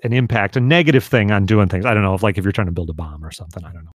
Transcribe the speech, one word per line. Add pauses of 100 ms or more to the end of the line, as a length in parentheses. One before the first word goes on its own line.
an
impact,
a
negative
thing
on
doing
things.
I
don't
know,
if,
like,
if
you're
trying
to
build
a
bomb
or
something,
I
don't
know.